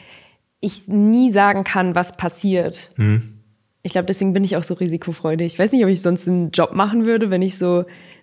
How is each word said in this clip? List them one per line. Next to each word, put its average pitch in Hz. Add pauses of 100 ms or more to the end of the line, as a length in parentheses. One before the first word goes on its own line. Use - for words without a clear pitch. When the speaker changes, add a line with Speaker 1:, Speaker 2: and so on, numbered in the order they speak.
(600)
Speaker 1:
ich -
nie 220
sagen 202
kann, 180
was 175
passiert. 180
Speaker 2:
Mhm. 110 (480)
Speaker 1:
Ich -
glaub, 180
deswegen 190
bin 196
ich 190
auch 170
so 175
risikofreudig. 165
Ich -
weiß 214
nicht, 254
ob 190
ich 185
sonst 175
einen 175
Job -
machen 208
würde, 226
wenn 185
ich 185
so 175 (380)